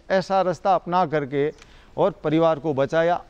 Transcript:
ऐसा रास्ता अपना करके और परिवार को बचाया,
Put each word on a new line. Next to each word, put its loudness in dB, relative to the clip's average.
ऐसा 0
रास्ता 0
अपना 0
करके -2
और 2
परिवार 0
को -4
बचाया, 0